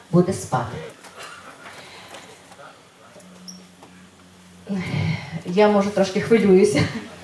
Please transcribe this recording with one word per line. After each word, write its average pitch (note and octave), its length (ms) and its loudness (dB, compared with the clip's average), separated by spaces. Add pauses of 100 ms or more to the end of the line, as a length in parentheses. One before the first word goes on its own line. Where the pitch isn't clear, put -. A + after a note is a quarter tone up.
(120)
буде F3 220 2
спати. B2 440 -6 (4000)
Я, G#3 220 2
може, G3+ 220 2
трошки F#3+ 320 -2
хвилююся. G3+ 640 4 (400)